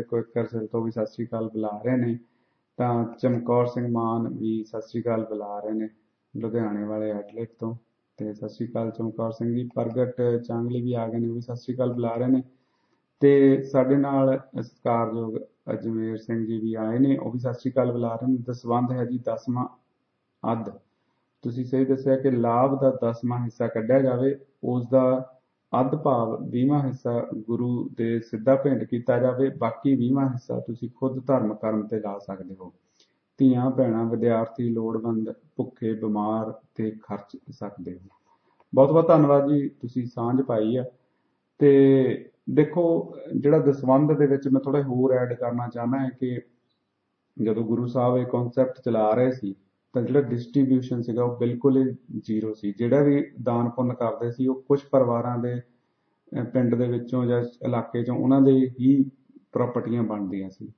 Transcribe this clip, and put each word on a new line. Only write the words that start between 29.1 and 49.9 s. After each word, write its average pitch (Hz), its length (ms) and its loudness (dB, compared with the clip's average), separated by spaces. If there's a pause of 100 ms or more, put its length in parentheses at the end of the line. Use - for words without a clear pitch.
ਜਾਵੇ, 127 300 0
ਬਾਕੀ 135 480 -2
ਵੀਹਵਾਂ 131 320 0
ਹਿੱਸਾ 123 320 -6
ਤੁਸੀਂ 117 360 -10
ਖੁਦ 131 300 -4
ਧਰਮ 113 280 0
ਕਰਮ 107 320 -4
ਤੇ 107 140 -6
ਲਾ 101 180 -8
ਸਕਦੇ 95 420 -14
ਹੋ। 90 120 -18 (640)
ਧੀਆਂ, 127 320 4
ਭੈਣਾਂ, 120 340 0
ਵਿਦਿਆਰਥੀ, 113 640 0
ਲੋੜਵੰਦ, 113 600 -2 (260)
ਭੁੱਖੇ, 120 360 -4
ਬਿਮਾਰ 110 640 -2 (200)
ਤੇ 110 160 -4
ਖਰਚ - 460 -12 (140)
ਸਕਦੇ 90 440 -12
ਹੋ। 92 140 -20 (640)
ਬਹੁਤ 135 140 8
ਬਹੁਤ 160 200 4
ਧੰਨਵਾਦ 143 400 6
ਜੀ, 143 200 0
ਤੁਸੀਂ 123 380 -6
ਸਾਂਝ 123 360 0
ਪਾਈ 113 340 0
ਆ। 127 80 -2 (760)
ਤੇ 135 680 6 (220)
ਦੇਖੋ, 165 640 2 (220)
ਜਿਹੜਾ 151 220 4
ਦਸਵੰਧ 139 540 4
ਦੇ 143 140 4
ਵਿੱਚ 135 220 0
ਮੈਂ 131 120 4
ਥੋੜ੍ਹਾ 139 220 0
ਹੋਰ 127 300 2
ਐਡ 123 220 0
ਕਰਨਾ 120 340 -4
ਚਾਹੁੰਦਾ 120 300 -2
ਹੈ 131 120 -2 (100)
ਕਿ 127 200 -4 (1000)
ਜਦੋਂ 110 220 0
ਗੁਰੂ 120 220 -2
ਸਾਹਿਬ 123 300 0
ਇਹ 123 100 0
ਕਾਨਸੈਪਟ 120 580 -2
ਚਲਾ 110 260 2
ਰਹੇ 127 220 2
ਸੀ, - 220 -8 (380)